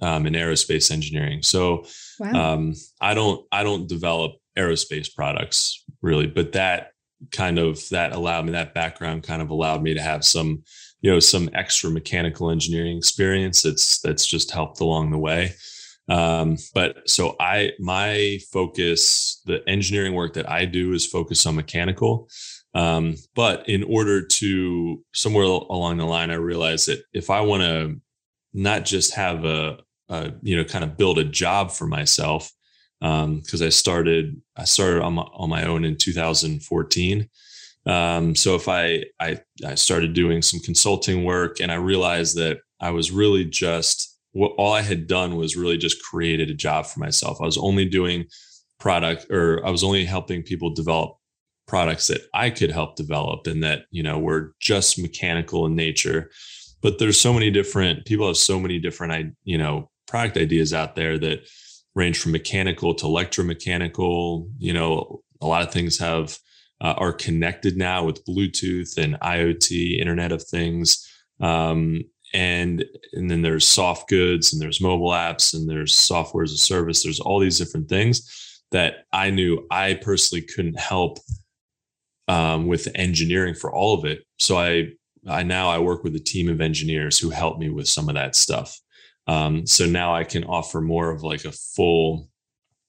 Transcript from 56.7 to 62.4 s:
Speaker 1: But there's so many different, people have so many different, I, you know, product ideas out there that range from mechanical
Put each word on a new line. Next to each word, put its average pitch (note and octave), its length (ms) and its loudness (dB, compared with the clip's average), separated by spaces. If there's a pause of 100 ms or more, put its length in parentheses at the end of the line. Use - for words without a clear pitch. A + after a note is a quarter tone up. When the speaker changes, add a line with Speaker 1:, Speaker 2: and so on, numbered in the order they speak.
Speaker 1:
But G2+ 160 2
there's G#2+ 220 4
so B2 140 6
many A2 180 4
different, F#2+ 540 0
people G#2+ 220 0
have E2+ 100 0
so F#2+ 220 2
many F#2 200 -2
different, E2 340 -4
I, D#2+ 180 -4 (120)
you F2 140 -2
know, D2+ 320 -2 (180)
product A#2 300 -2
ideas D#2+ 360 2
out D#2 220 -2
there D#2+ 240 -2
that D#2 280 -4 (480)
range F2 240 2
from E2 120 0
mechanical F2 640 0